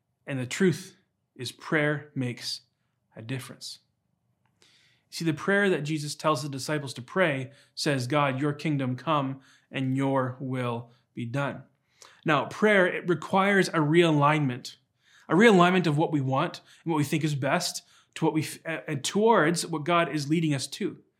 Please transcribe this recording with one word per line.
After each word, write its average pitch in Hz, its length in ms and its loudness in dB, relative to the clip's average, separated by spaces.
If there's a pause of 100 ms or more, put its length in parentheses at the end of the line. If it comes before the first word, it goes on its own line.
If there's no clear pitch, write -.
(260)
and 139 120 -6
the 123 80 -6
truth - 500 0 (380)
is 127 160 -10
prayer 147 640 -2
makes - 460 -8 (560)
a 113 60 -16
difference. - 560 -12 (1300)
See, - 120 -8
the 160 100 0
prayer 196 360 0
that 151 120 0
Jesus 147 320 -6
tells 151 280 0
the 151 60 -8
disciples 139 460 -6
to 120 80 -12
pray 135 480 -2 (240)
says, 135 320 -2
"God, 139 340 0
your 147 120 0
kingdom 139 420 -2
come 135 460 -4 (280)
and 131 280 -4
your 135 420 0
will 127 540 -6 (220)
be 120 120 -8
done." 131 380 -6 (600)
Now, 147 200 2
prayer, 202 420 4
it - 220 -4
requires 190 600 2
a 170 100 -2
realignment, 151 960 2 (520)
a 160 60 0
realignment 180 540 6
of 147 100 0
what 160 140 0
we 147 80 0
want 135 400 -2 (240)
and 165 80 -2
what 156 40 0
we 147 80 2
think 156 200 -2
is 151 100 -2
best 139 480 -2 (320)
to - 100 -4
what 151 100 2
we 156 80 0
f-, - 220 -10
uh, 160 220 -6
and 143 160 -6
towards 185 640 2
what 160 180 -6
God 170 300 2
is 147 140 -4
leading 156 260 2
us 127 140 -6
to. - 300 -8 (220)